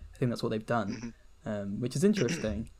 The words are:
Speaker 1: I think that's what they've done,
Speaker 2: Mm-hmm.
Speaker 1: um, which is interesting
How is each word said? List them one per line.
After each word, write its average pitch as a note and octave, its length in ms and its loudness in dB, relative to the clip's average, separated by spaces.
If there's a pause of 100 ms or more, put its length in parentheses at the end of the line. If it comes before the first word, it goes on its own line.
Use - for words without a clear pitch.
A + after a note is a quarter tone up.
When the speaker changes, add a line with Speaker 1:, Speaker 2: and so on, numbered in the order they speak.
(140)
Speaker 1:
I - 40 -20
think B2+ 120 2
that's A2 120 -4
what A#2 80 0
they've A2 140 -2
done, A2+ 500 -2 (320)
Speaker 2:
Mm-hmm. - 40 -2
Speaker 1:
um, G2+ 300 -2
which B2 160 -2
is C#3+ 80 4
interesting A#2+ 760 2